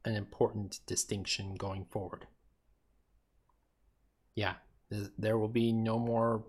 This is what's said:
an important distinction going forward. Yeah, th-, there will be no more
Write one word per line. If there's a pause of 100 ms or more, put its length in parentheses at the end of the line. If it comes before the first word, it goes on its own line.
an
important
distinction
going
forward. (2000)
Yeah, (340)
th-,
there
will
be
no
more